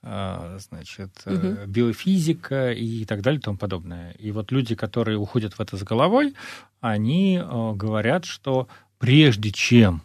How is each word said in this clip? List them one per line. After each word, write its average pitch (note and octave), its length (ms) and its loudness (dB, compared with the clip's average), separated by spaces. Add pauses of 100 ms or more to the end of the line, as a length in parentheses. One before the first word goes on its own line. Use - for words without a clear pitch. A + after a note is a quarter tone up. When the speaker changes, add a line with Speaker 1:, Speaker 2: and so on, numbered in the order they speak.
Speaker 1:
э, F#2+ 580 -8
значит, F#2 520 -16 (140)
э, G2 60 -6
Speaker 2:
Мгм. C3 400 -4
Speaker 1:
биофизика C3+ 1000 0
и A2+ 340 -6
так G2+ 160 -4
далее C3+ 180 0
и - 40 -20
тому G2+ 140 -4
подобное. F2 640 -8
И G#2 120 -8
вот G#2 200 -6
люди, B2 240 0
которые A2 420 -2
уходят G#2 380 -2
в - 40 -20
это G2+ 180 -6
с G2 60 -8
головой, G3 500 2 (480)
они, D3 580 2
э, A#2 360 -4
говорят, A2 500 0
что C3 420 -2 (300)
прежде B2 540 6
чем G2 540 6